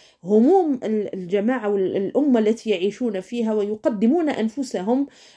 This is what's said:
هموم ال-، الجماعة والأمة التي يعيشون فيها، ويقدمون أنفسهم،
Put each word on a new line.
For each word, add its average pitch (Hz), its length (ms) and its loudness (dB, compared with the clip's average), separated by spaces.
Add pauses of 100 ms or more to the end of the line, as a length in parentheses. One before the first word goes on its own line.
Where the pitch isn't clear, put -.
(240)
هموم 262 600 4
ال-، 214 300 -4
الجماعة 202 560 -2
والأمة 202 720 0
التي 220 300 0
يعيشون 196 520 -2
فيها، 226 320 -4
ويقدمون 220 760 0
أنفسهم، 226 800 -2 (300)